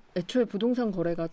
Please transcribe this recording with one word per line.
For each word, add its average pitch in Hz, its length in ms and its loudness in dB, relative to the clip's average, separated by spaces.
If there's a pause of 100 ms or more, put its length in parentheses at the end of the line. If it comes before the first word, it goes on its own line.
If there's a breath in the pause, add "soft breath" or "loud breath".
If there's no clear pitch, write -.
(160)
애초에 220 280 2
부동산 233 480 0
거래가 170 400 -2